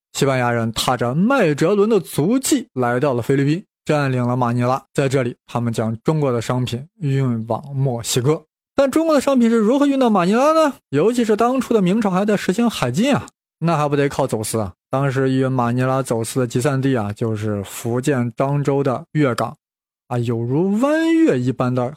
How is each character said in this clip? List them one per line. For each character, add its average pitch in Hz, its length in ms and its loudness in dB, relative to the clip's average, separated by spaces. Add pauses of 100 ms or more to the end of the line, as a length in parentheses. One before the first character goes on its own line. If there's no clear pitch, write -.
(120)
西 - 120 -2
班 135 140 2
牙 120 140 0
人 117 200 0
踏 127 240 -2
着 120 200 -2
麦 190 400 2
哲 160 180 2
伦 208 160 2
的 220 100 2
足 170 380 0
迹 262 360 -2
来 123 260 0
到 139 160 0
了 117 80 -2
菲 139 120 0
律 139 80 2
宾， 156 220 -2 (180)
占 143 280 0
领 127 100 0
了 123 160 0
马 120 140 0
尼 123 100 0
拉。 127 180 0 (140)
在 139 160 0
这 135 140 0
里， 120 120 -6 (120)
他 123 120 -4
们 117 140 -2
将 110 300 -4
中 160 160 0
国 139 120 0
的 120 80 0
商 127 240 -2
品 123 240 -8 (120)
运 135 480 -2
往 113 160 -4 (120)
墨 131 280 -2
西 - 180 -2
哥。 151 220 0 (320)
但 277 160 2
中 320 160 2
国 311 80 4
的 269 40 4
商 269 200 2
品 226 100 4
是 233 60 2
如 226 240 4
何 285 80 2
运 277 100 2
到 247 140 2
马 180 140 2
尼 202 100 2
拉 294 180 4
呢？ 311 220 2 (140)
尤 165 220 2
其 240 140 0
是 214 100 2
当 240 240 2
初 233 140 -2
的 214 80 4
明 185 180 2
朝 208 120 0
还 180 120 0
在 208 140 0
实 - 160 -2
行 233 160 0
海 123 220 -2
禁 220 240 2
啊， 120 100 -2 (320)
那 165 180 0
还 147 140 0
不 143 60 -2
得 143 120 2
靠 139 200 -2
走 110 160 -4
私 113 160 -4
啊？ 98 140 -4 (180)
当 135 200 0
时 135 200 0
与 131 160 0
马 123 240 0
尼 127 100 0
拉 131 220 0
走 113 200 -2
私 131 160 -4
的 123 60 0
集 120 160 -2
散 135 180 0
地 135 160 0
啊， 104 160 -2
就 113 240 -4
是 104 280 -4
福 120 360 -6
建 123 340 0
漳 139 300 -2
州 139 200 0
的 131 200 -2 (100)
粤 139 200 2
港 117 240 -6 (520)
啊， 123 100 -2
有 117 180 -2
如 160 440 0
弯 311 300 2
月 311 280 2
一 127 120 -2
般 127 220 -2
的 123 240 -2